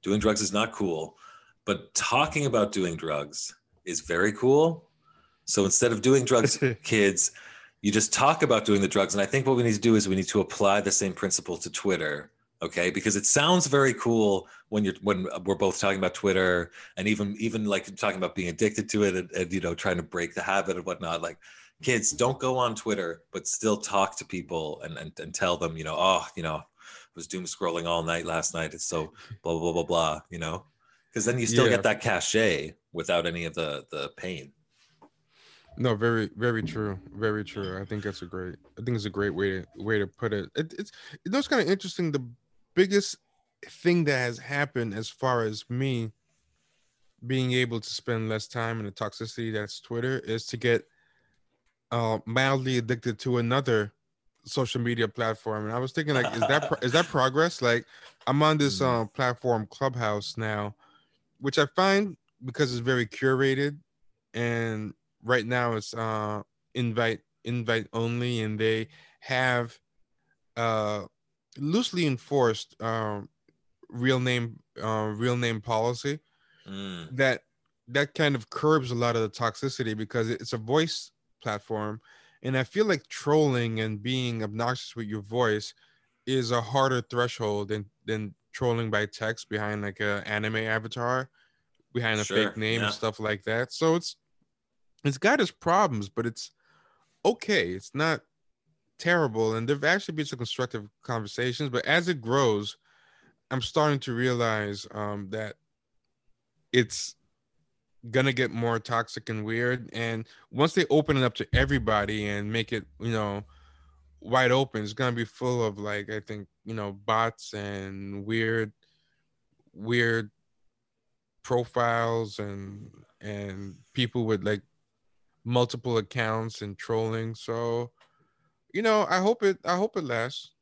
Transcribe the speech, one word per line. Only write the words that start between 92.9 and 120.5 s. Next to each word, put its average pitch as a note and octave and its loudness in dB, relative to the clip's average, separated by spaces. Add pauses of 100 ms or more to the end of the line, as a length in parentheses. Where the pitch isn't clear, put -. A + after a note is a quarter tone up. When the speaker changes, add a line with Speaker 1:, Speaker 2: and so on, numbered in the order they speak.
Speaker 1:
yeah. - -4
Speaker 2:
stuff A2 -4
like G#2+ -2
that. A#2 -2
So D#3+ 2
it's, - -6 (880)
it's C#3 0
got C4 4
its F3+ 0
problems, E3 2
but A#2 -4
it's - -10 (760)
okay. F#3+ 0
It's F#2 -10
not D#3 0 (800)
terrible. A2+ 2
And A2+ -2
there've C#3+ 0
actually F3+ 0
been D3+ -2
some B2+ -8
constructive A#2+ -6 (140)
conversations, A#2+ -4
but B2 -2
as E3+ 2
it D#3 -2
grows, A2+ 2 (720)
I'm C3 -2
starting D3+ 2
to B2 -4
realize, A2+ 0
um, G#2 -6
that G#2+ -8 (1120)
it's - 0 (960)
gonna C3 2
get B2 0
more A#2 0
toxic A#2 -4
and G#2+ -4
weird. A#2+ -2
And A2+ -4 (240)
once D3+ 2
they F3 4
open D3 4
it C3 4
up B2 2
to - -6
everybody G#2+ 2
and G#2 -4
make A2+ -2
it, G#2+ -6 (120)
you A#2 -4
know, G#2+ -2 (760)
wide B2+ 4
open, C3 0
it's G#2 -8
gonna B2 0
be A#2 -2
full B2 -2
of, G#2 -4
like, G#2 -6
I G#2+ -6
think, G#2 -12 (160)
you A2+ -8
know, G#2 -6
bots A2 -2
and G2 -8
weird, A2+ -2 (1000)
weird A2+ 0 (1120)